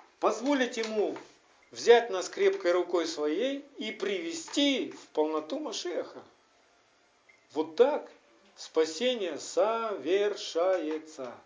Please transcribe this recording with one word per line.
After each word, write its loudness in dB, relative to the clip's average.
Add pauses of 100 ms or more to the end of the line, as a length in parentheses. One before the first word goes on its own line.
(200)
позволить 2
ему -2 (540)
взять 6
нас -2
крепкой 2
рукой 2
своей -2 (140)
и -8
привести -2
в -18
полноту 0
Машиаха. -6 (1300)
Вот -4
так 2 (440)
спасение -2
совершается, -2 (120)